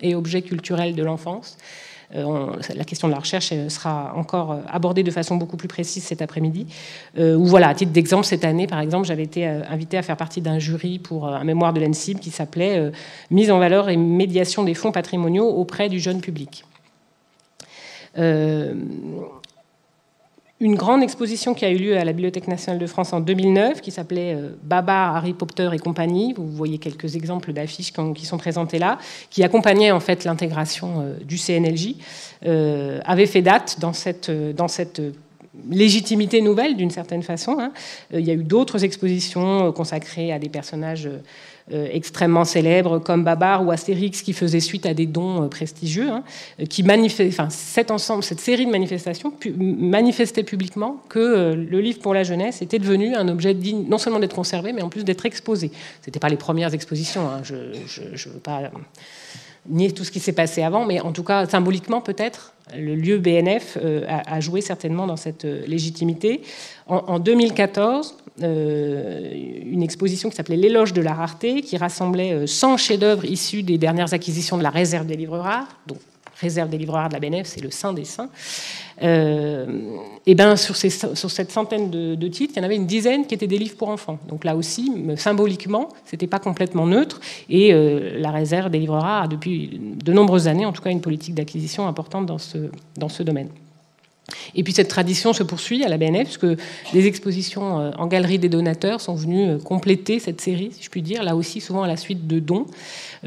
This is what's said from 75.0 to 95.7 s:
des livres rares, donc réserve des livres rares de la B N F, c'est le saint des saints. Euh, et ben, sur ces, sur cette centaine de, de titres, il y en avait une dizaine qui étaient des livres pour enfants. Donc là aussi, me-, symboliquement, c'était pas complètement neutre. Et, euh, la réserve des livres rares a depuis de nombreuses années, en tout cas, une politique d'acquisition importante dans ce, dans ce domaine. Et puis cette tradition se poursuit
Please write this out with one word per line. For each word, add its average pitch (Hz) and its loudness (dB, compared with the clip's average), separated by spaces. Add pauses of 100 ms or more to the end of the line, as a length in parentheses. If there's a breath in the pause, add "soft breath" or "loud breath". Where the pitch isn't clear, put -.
des 156 -4
livres 160 -6
rares, 220 -4 (180)
donc 135 -12 (420)
réserve 165 -2
des 156 -4
livres 156 -6
rares 160 0
de 156 -6
la 147 -6
B 147 -6
N 170 -4
F, - -14
c'est - -12
le 135 -8
saint 196 -6
des 151 -6
saints. 254 -12 (720 loud breath)
Euh, 151 2 (600)
et 190 12
ben, 208 8
sur - -2
ces, 190 2
sur 165 -4
cette 190 -4
centaine 208 -2
de, 165 -2
de 165 -4
titres, 277 -4
il - -4
y 185 -2
en - -2
avait 202 0
une 190 0
dizaine 240 2
qui 240 -4
étaient 208 -2
des 196 0
livres 220 -6
pour 208 -4
enfants. 208 -6 (100)
Donc 156 -10
là 160 0
aussi, 196 -2
me-, 165 -4
symboliquement, 208 0 (160)
c'était 175 -6
pas 196 0
complètement 180 0
neutre. 240 4 (280 loud breath)
Et, 196 8
euh, 147 4
la 151 -2
réserve 160 0
des 156 0
livres 156 0
rares 190 0
a 160 -2
depuis 156 -6
de 143 -2
nombreuses 185 8
années, 175 4
en 196 -2
tout - -10
cas, 190 -2
une 175 0
politique 160 -4
d'acquisition 156 -4
importante 170 -4
dans 160 -4
ce, 156 -8 (260)
dans 151 -4
ce - -6
domaine. 147 -2 (1080 loud breath)
Et 190 0
puis 185 -2
cette 208 4
tradition 185 2
se 208 0
poursuit 185 -2